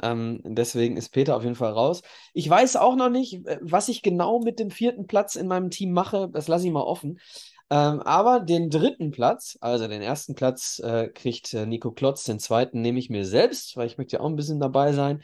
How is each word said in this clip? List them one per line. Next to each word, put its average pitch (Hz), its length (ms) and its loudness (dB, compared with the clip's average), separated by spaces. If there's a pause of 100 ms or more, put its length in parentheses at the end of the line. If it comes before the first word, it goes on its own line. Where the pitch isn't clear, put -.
Ähm, 117 420 -4
deswegen 117 520 0
ist - 140 -8
Peter 139 260 2
auf 113 60 -4
jeden 120 120 -2
Fall 117 180 -2
raus. 139 300 0 (300)
Ich 147 160 -4
weiß 220 280 6
auch 254 200 4
noch 254 140 2
nicht, 240 360 -4
äh, 151 140 -4
was 175 280 0
ich - 140 -6
genau 185 380 2
mit 233 180 -2
dem 220 120 -4
vierten 226 360 -2
Platz 202 300 0
in 190 100 -4
meinem 185 240 -2
Team 185 220 -4
mache. 190 400 0
Das 147 160 -4
lasse 175 180 2
ich 175 60 0
mal 143 100 0
offen. 165 380 -4 (500)
Ähm, 147 300 4
aber 220 400 4
den 170 300 0
dritten 156 420 0
Platz, 143 480 0
also 120 260 0
den 104 160 -6
ersten 139 320 -6
Platz, - 480 -2
äh, 113 260 0
kriegt, - 460 -8
äh, 107 120 -2
Nico 113 260 -4
Klotz, 139 320 0
den 107 160 -4
zweiten 120 400 0
nehme 120 180 0
ich 127 120 -6
mir 101 140 -2
selbst, 196 520 0
weil 120 100 -4
ich - 120 -10
möchte - 180 -6
ja - 60 -4
auch 147 60 -2
ein 156 80 -4
bisschen 147 240 -4
dabei 139 320 2
sein. 143 320 0